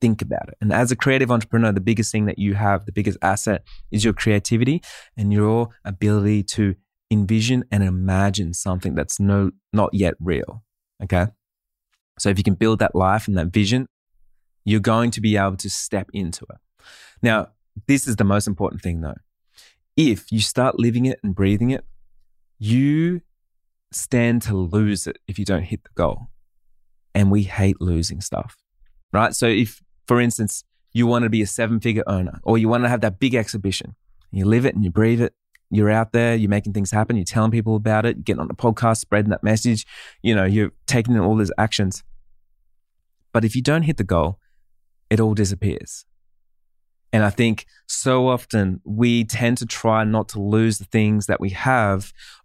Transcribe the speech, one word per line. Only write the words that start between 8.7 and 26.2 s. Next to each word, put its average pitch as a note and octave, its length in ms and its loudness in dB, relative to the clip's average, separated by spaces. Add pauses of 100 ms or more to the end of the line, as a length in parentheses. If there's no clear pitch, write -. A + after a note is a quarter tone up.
that's - 240 -4
no, G2+ 320 2 (200)
not G#2 220 0
yet F#2+ 260 0
real, E2 440 -6 (400)
okay? F#2 240 0 (920)
So - 120 0
if G2 100 2
you G2 40 2
can G2 120 2
build A2 240 2
that G#2+ 160 0
life F#2+ 320 0
and G2+ 100 0
that F2 160 -2
vision, A2+ 340 0 (800)
you're G#2 140 2
going A2+ 320 2
to - 100 -6
be G#2 160 2
able G2 200 0
to G2 120 -10
step - 420 -6
into F#2 380 -8
it. - 80 -20 (640)
Now, A2 280 0 (360)
this C#3 220 0
is A#2 80 -2
the A2 80 0
most G2+ 240 0
important G2+ 340 -6
thing, E2+ 200 -4
though. D#2 160 -10 (760)
If C3+ 360 2
you A2 80 0
start B2 400 0
living A#2+ 260 2
it C3 180 -2
and G2 120 -2
breathing G#2 340 2
it, C3+ 160 -4 (720)
you D3 640 0 (720)
stand A#2 520 0
to G#2+ 120 -2
lose F#2+ 500 0
it - 220 -8
if F#2+ 100 -10
you G#2 80 -6
don't F#2 180 0
hit - 200 -8
the - 100 -20
goal. - 360 -2 (840)